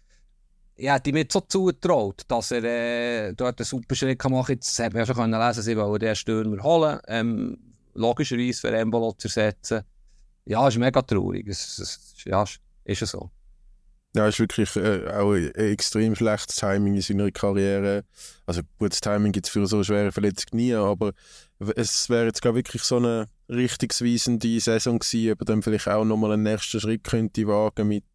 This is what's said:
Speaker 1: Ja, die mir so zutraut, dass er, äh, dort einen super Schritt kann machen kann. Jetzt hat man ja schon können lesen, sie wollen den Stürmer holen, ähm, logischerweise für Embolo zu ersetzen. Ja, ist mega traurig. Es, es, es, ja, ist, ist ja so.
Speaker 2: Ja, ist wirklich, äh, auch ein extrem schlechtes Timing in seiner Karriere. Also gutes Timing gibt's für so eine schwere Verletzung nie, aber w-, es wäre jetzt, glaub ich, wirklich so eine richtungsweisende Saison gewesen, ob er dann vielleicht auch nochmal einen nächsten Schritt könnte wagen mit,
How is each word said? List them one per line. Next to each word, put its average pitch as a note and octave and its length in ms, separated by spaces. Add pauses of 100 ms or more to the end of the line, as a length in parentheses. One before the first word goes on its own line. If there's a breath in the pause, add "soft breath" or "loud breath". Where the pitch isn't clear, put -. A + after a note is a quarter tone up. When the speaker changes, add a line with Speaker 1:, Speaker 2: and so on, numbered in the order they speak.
(760)
Speaker 1:
Ja, C3+ 220
die C#3+ 120
mir D#3 180
so F#3+ 120
zutraut, F3 880
dass A#2 220
er, A#2+ 120
äh, A#2+ 720
dort B2+ 260
einen A#2 60
super C3 300
Schritt C3 240
kann C3 120
machen B2+ 160
kann. C3+ 80
Jetzt - 240
hat A#2 140
man A#2 80
ja A2 40
schon B2 100
können A2+ 240
lesen, A#2 220
sie A2 140
wollen G#2 240
den A2 160
Stürmer A2 480
holen, D#3 440
ähm, A2+ 500 (360)
logischerweise A#2+ 680
für A2+ 140
Embolo A2+ 360
zu - 160
ersetzen. G#2+ 560 (640)
Ja, A#2 220
ist A2+ 100
mega B2 240
traurig. F#2+ 460
Es, - 320
es, - 380
es, - 80
ja, F#2+ 180
ist, - 160 (240)
ist - 180
ja G#2 60
so. - 240 (840)
Speaker 2:
Ja, G#2+ 120
ist G2+ 120
wirklich, A2 360
äh, G2+ 340
auch G2+ 240
ein E2 220
extrem G#2+ 600
schlechtes G#2+ 420
Timing G2+ 380
in F#2+ 60
seiner G2 300
Karriere. G2 720 (420 loud breath)
Also F2+ 160 (160)
gutes - 240
Timing G#2 300
gibt's F#2+ 180
für G2+ 160
so G#2+ 120
eine G2 80
schwere G#2 260
Verletzung G2+ 420
nie, A#2+ 200
aber G2+ 400 (460 loud breath)
w-, G#2 160
es - 340
wäre A#2 160
jetzt, A2+ 160
glaub A#2 140
ich, B2+ 100
wirklich - 180
so B2 140
eine A#2 300 (220)
richtungsweisende A#2+ 1120
Saison A2+ 400
gewesen, A2+ 340
ob - 80
er A#2+ 40
dann G#2+ 180
vielleicht G#2+ 240
auch G#2+ 180
nochmal A2 280
einen G#2+ 100
nächsten G#2+ 360
Schritt A2 240
könnte A2 440
wagen G#2+ 400
mit, G#2 160 (120)